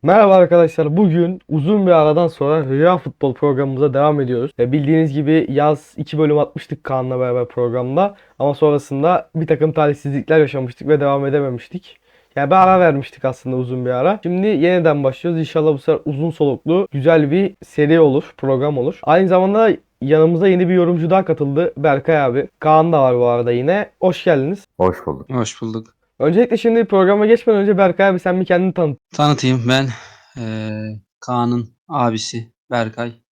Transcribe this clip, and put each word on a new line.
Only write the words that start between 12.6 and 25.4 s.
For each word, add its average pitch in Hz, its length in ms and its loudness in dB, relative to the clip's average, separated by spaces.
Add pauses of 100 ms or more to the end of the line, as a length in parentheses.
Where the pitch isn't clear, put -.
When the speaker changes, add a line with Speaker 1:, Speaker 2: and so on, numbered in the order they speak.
Speaker 1:
vermiştik 143 460 0
aslında, 131 300 -6
uzun 127 300 -6
bir 123 40 -4
ara. 147 340 -2
Şimdi 180 240 -2
yeniden 160 560 0
başlıyoruz. 160 360 -2
İnşallah 156 340 0
bu 139 60 -4
sefer 151 260 -2
uzun 151 240 -4
soluklu 156 640 -2
güzel 147 400 2
bir 190 320 0
seri 151 360 0
olur, 147 380 2
program 135 400 -2
olur. 127 260 -4
Aynı 180 240 2
zamanda 196 440 2 (300)
yanımıza 160 460 2
yeni 180 220 2
bir 180 40 2
yorumcu 170 360 2
daha 185 160 2
katıldı. 151 520 -2
Berkay 147 440 0
abi. 131 260 -2 (120)
Kaan 160 340 2
da 147 80 4
var 127 140 4
bu 120 100 2
arada 120 260 0
yine. 151 480 -2
Hoş 185 240 -2
geldiniz. 165 420 0 (120)
Speaker 2:
Hoş 92 280 0
bulduk. 67 240 -10
Speaker 3:
Hoş 123 320 -6